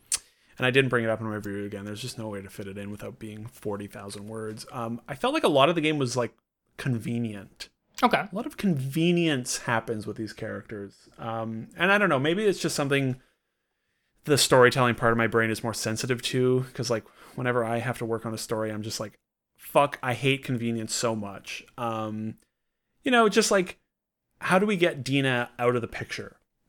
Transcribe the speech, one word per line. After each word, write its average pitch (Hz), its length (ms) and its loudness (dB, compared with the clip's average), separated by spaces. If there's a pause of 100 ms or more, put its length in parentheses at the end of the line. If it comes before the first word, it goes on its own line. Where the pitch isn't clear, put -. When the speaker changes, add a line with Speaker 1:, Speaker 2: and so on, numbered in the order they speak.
(600)
Speaker 1:
and 123 80 0
I 127 40 2
didn't 135 180 4
bring 123 140 2
it 113 60 0
up 110 100 0
in 110 80 -6
my 107 80 -4
review 101 300 -6
again. 101 200 -10
There's 104 160 -10
just 123 180 -10
no 110 80 -8
way 101 140 -8
to 98 80 -14
fit 101 180 -14
it 98 100 -12
in 101 140 -10
without 104 260 -12
being 107 300 -14
forty 101 400 -8
thousand 101 400 -14
words. 110 440 -10
Um, 117 360 -6
I 135 80 -8
felt 247 180 0
like 311 100 0
a 254 40 6
lot 143 220 8
of 175 60 4
the 165 60 -2
game 151 160 2
was, 123 180 0
like, 120 180 -2 (440)
convenient. 117 920 -6 (340)
Speaker 2:
Okay. 247 160 4
Speaker 1:
A 170 160 -6
lot 220 100 -6
of 302 120 -12
convenience 160 1000 0
happens 113 460 -2
with 107 120 -8
these 110 160 -6
characters. 101 840 -12
Um, 113 580 -6
and 175 160 4
I 202 60 6
don't 202 120 4
know, 143 100 4
maybe 165 240 0
it's 196 160 2
just 160 160 -2
something 139 400 0 (1080)
the 147 120 4
storytelling 123 580 6
part 117 160 2
of 113 60 2
my 113 100 4
brain 113 220 2
is 110 140 -4
more 113 100 -4
sensitive 120 500 -4
to, 127 420 2 (100)
'cause, 120 160 -4
like, 110 120 -2 (320)
whenever 123 300 0
I 117 140 -2
have 120 180 -4
to 120 80 -6
work 113 200 -4
on 113 80 -6
a 110 40 -8
story, 110 340 -4
I'm 107 120 -6
just 110 160 -6
like, 107 180 -10 (400)
"Fuck, - 460 2
I 127 100 0
hate 135 300 0
convenience 117 500 -2
so 113 220 0
much." 101 480 -10 (160)
Um, 110 560 -6 (680)
you 285 80 0
know, 233 160 6
just 214 220 4
like, 190 300 2 (600)
how 185 200 4
do 202 80 2
we 208 100 2
get 156 260 2
Dina 131 540 2
out 123 180 4
of 120 60 2
the 117 60 -4
picture? - 500 -10 (320)